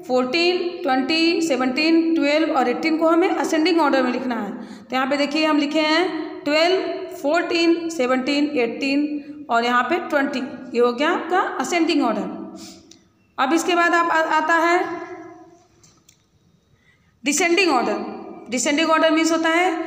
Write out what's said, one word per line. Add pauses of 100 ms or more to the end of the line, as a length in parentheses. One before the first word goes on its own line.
फोर्टीन, (260)
ट्वेंटी,
सेवनटीन,
ट्वेल्व
और
एटीन
को
हमें
ascending
order
में
लिखना
है। (320)
तो
यहाँ
पे
देखिए
हम
लिखे
हैं
ट्वेल्व,
फोर्टीन,
सेवनटीन,
एटीन
और
यहाँ
पे (120)
ट्वेंटी, (340)
ये
हो
गया
आपका
ascending
ऑर्डर। (760)
अब
इसके
बाद
आप
आ-,
आता
है (2500)
डिसेंडिंग
ऑर्डर। (460)
डिसेंडिंग
ऑर्डर
मीन्स
होता
है (120)